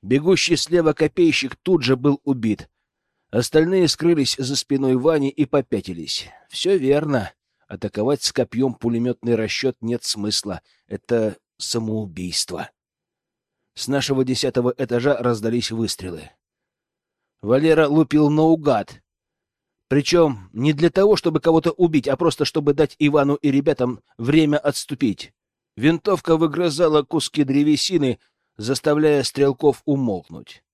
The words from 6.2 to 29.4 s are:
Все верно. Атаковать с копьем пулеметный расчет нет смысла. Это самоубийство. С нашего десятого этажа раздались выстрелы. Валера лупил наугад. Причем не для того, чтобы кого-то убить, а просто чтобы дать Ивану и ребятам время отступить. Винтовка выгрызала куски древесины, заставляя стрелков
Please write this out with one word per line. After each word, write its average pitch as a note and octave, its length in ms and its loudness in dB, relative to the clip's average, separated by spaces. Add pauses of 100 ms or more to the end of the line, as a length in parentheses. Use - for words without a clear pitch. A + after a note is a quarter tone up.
Все F#3+ 260 -2
верно. C#3 560 0 (340)
Атаковать G#2+ 560 -4
с - 80 -2
копьем B2 440 -2
пулеметный A#2+ 640 -2
расчет A2 440 -4
нет A#2 240 -6
смысла. G#2 560 -6 (260)
Это G#2+ 520 -4 (180)
самоубийство. G#2 1120 -6 (1040)
С - 140 -12
нашего C3+ 360 0
десятого B2 520 -2
этажа B2 400 0
раздались A2+ 540 -2
выстрелы. F#2+ 600 -8 (1120)
Валера D3+ 480 2
лупил D3+ 400 2
наугад. D3+ 720 0 (880)
Причем C#3 640 0
не C#3+ 220 0
для D#3+ 160 2
того, G3 260 4
чтобы D#3 240 -2
кого-то D#3+ 300 2
убить, D#3 380 0
а C3+ 100 -2
просто D#3+ 260 0
чтобы C#3+ 300 -2
дать - 240 0
Ивану C#3+ 380 2
и C#3+ 140 -2
ребятам C3+ 500 -2 (180)
время D3 400 2
отступить. - 720 -4 (440)
Винтовка E3 600 0
выгрызала D#3 680 0
куски D3+ 420 -2
древесины, C#3+ 720 0 (400)
заставляя D3 640 0
стрелков C#3 640 0